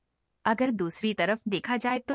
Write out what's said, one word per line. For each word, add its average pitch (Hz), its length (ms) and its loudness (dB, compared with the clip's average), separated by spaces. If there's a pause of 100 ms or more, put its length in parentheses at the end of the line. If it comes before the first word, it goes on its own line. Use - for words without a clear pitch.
(440)
अगर 233 260 2
दूसरी 202 440 -2
तरफ 202 340 2
देखा 196 280 0
जाए 247 220 0
तो 277 160 -4